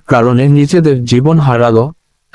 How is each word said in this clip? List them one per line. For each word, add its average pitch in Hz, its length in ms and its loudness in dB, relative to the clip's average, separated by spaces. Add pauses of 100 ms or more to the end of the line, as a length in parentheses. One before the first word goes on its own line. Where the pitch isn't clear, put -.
কারণে 123 400 0
নিজেদের 143 580 0
জীবন 135 340 0
হারালো 120 540 0 (420)